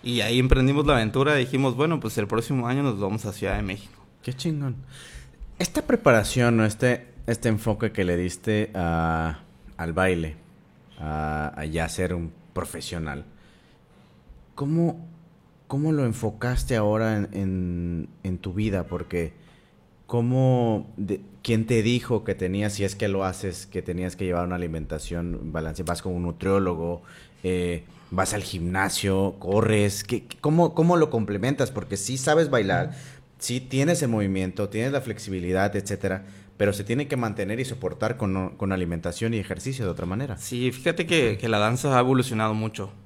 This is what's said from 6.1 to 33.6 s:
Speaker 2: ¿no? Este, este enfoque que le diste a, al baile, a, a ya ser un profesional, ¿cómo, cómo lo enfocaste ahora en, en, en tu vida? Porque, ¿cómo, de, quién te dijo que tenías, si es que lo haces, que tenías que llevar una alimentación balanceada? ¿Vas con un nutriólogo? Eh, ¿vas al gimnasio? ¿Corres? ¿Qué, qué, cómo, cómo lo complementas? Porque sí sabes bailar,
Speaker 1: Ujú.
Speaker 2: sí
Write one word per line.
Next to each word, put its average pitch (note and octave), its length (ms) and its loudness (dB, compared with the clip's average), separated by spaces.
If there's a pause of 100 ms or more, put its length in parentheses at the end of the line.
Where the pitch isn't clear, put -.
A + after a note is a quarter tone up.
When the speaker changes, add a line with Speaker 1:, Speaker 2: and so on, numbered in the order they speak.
Speaker 2:
¿no? A2 60 6
Este, A#2+ 420 0 (200)
este A#2 220 0
enfoque G#2+ 440 0
que G2 120 0
le F2 120 2
diste G#2 580 0
a, E2 680 0 (360)
al E2 180 -6
baile, E2+ 420 0 (600)
a, D2+ 580 -4
a D2+ 100 -8
ya D#2+ 220 -2
ser F2+ 260 -4
un E2 160 -6 (220)
profesional, D#2 720 -8 (1300)
¿cómo, D#3+ 520 0 (600)
cómo D3+ 260 0
lo C#3+ 120 2
enfocaste A#2+ 720 -2
ahora G#2+ 400 2
en, G2+ 160 0
en, F2 760 -2 (140)
en F#2 160 -2
tu F2+ 140 -6
vida? G2 320 0
Porque, E2+ 480 -4 (720)
¿cómo, A#2+ 920 2
de, G2 220 -2 (220)
quién A2 240 2
te A#2 160 4
dijo A#2 400 2
que G2 120 -2
tenías, G2+ 400 0
si G2 100 0
es F#2+ 100 0
que G#2 140 -2
lo F#2+ 160 0
haces, F#2 420 -4
que F#2 160 -4
tenías F2+ 340 -4
que G2+ 100 -4
llevar F2+ 200 0
una F2+ 100 -2
alimentación E2 960 -4
balanceada? D#2+ 400 -4
¿Vas E2+ 100 -4
con F#2 100 -4
un F2 100 -2
nutriólogo? F2 800 0 (400)
Eh, F2 420 -2 (260)
¿vas F#2 240 0
al G2+ 80 -2
gimnasio? F#2+ 960 0
¿Corres? G#2 680 2
¿Qué, A#2+ 220 -2
qué, - 120 -16
cómo, E3 360 4
cómo E3+ 240 6
lo D3+ 120 6
complementas? A#2 600 0
Porque G2+ 260 -6
sí C3 220 -4
sabes D3+ 320 4
bailar, F#2+ 380 4
Speaker 1:
Ujú. - 80 -10 (420)
Speaker 2:
sí B2 220 -2